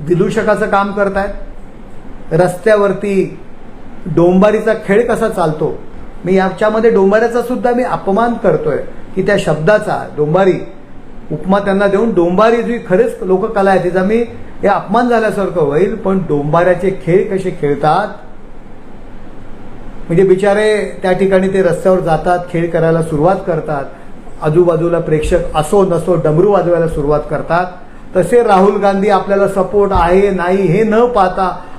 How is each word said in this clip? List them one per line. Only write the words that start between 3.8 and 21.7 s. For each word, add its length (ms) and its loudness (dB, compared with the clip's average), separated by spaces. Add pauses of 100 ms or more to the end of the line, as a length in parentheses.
डोंबारीचा 680 4 (120)
खेळ 200 2
कसा 220 0
चालतो, 500 -2 (460)
मी 100 2
याच्यामध्ये 560 2
डोंबाऱ्याचा 520 2
सुद्धा 300 -2
मी 100 0
अपमान 520 0
करतोय 420 0 (380)
की 80 -2
त्या 160 2
शब्दाचा, 800 0
डोंबारी 380 2 (800)
उपमा 260 0
त्यांना 280 0
देऊन, 280 2
डोंबारी 480 2
जी 160 -4 (100)
खरेच 340 2
लोककला 480 0
आहे 140 2
तिचा 180 0
मी 140 0 (460)
हे 60 0
अपमान 400 0
झाल्यासारखं 520 0
होईल, 340 2
पण 240 -2
डोंबाऱ्याचे 840 0
खेळ 320 2
कसे 240 -4
खेळतात, 480 0 (2000)
म्हणजे 160 2
बिचारे 800 2
त्या 100 2
ठिकाणी 360 2
ते 140 0
रस्त्यावर 380 2